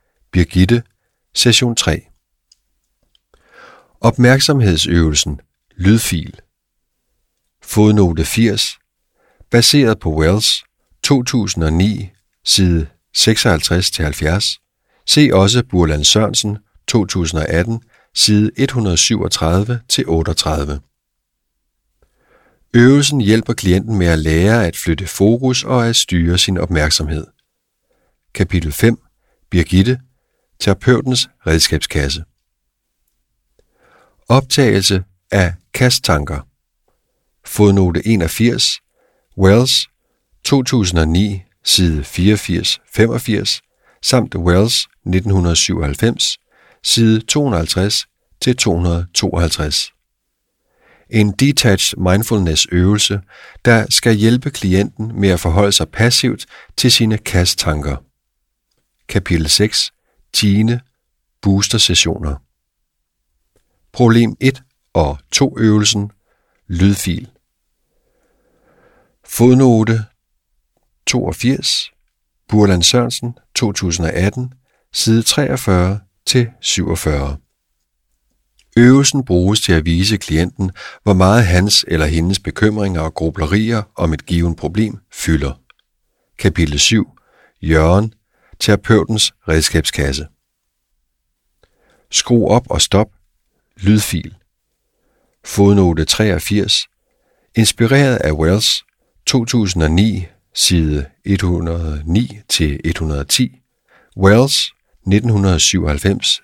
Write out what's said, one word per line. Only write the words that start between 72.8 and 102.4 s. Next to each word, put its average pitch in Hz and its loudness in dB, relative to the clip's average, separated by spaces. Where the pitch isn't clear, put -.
Sørensen, 120 -2
to 107 -2
tusind 87 -4
og 78 -4
atten, 123 -4
side 113 2
treogfyrre 101 0
til 120 0
syvogfyrre. 73 -4
Øvelsen 131 4
bruges 98 0
til 95 0
at 80 2
vise 92 0
klienten, 90 -2
hvor 104 2
meget 95 4
hans 90 2
eller 78 -2
hendes 82 -2
bekymringer 101 -2
og 80 -6
grublerier 98 -2
om 80 -2
et 73 -8
givet 85 -2
problem 101 -4
fylder. 69 -2
Kapitel 78 -2
syv. - 0
Jørgen, 82 2
terapeutens 107 0
redskabskasse. 76 -2
Skru - 0
op - 0
og - -2
stop. 104 0
Lydfil. 101 -2
Fodnote 95 2
treogfirs. 101 -2
Inspireret 123 2
af - -2
Wells, 82 0
to 120 -2
tusind 92 0
og 78 2
ni, 95 0
side 76 0
et 98 0
hundrede 82 -4
ni 101 -2